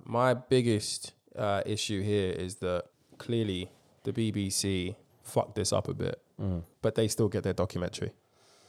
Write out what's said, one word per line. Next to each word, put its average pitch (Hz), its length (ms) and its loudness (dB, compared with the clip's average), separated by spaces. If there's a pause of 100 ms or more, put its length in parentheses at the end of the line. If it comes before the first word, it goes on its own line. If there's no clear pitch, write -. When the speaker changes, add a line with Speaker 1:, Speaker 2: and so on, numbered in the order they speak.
Speaker 1:
My 123 280 4
biggest, 120 800 2 (240)
uh, 101 300 0
issue 104 380 -2
here 101 280 2
is 92 260 -4
that 87 280 0 (320)
clearly 104 520 -2 (340)
the 110 100 -4
B 113 180 0
B 98 180 0
C 95 460 0 (260)
fucked - 340 -2
this 101 180 0
up 98 160 0
a 87 40 -4
bit. 90 280 -4 (200)
Speaker 2:
Mm. 90 220 -2 (180)
Speaker 1:
but 110 140 0
they 113 120 4
still 110 200 2
get 98 160 0
their 95 100 0
documentary. 87 580 -2 (580)